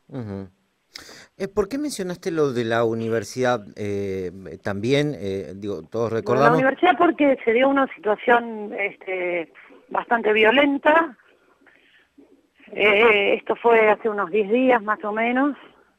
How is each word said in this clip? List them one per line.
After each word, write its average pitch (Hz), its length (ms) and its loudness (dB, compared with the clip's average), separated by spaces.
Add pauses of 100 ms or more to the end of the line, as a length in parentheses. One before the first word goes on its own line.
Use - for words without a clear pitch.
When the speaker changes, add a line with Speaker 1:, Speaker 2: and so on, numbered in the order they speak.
Speaker 1:
Ujú. 101 400 -10 (880)
Eh, 196 100 -6
¿por 202 200 -4
qué 269 100 -8
mencionaste 190 520 -8
lo 151 220 0
de 120 140 -2
la 117 180 0
universidad, 113 840 -2 (100)
eh, 98 560 -6 (300)
también? 127 560 -2
Eh, 95 380 -6
digo, 98 280 -8
todos 113 280 -4
Speaker 2:
Lo 113 60 -4
de 107 40 -2
Speaker 1:
recordamos 135 300 4
Speaker 2:
la 156 60 2
universidad 269 400 2
porque 285 460 2
se 226 100 0
dio 262 160 4
una 277 260 2
situación, 220 800 0
este, 180 760 -6 (380)
bastante 214 420 0
violenta. 277 840 4 (1500)
Eh, 208 600 2
esto 214 220 -4
fue 226 340 4
hace 208 200 0
unos 202 200 -4
diez 196 220 0
días 247 320 2
más 214 200 -4
o 208 80 -6
menos. 240 460 -2 (420)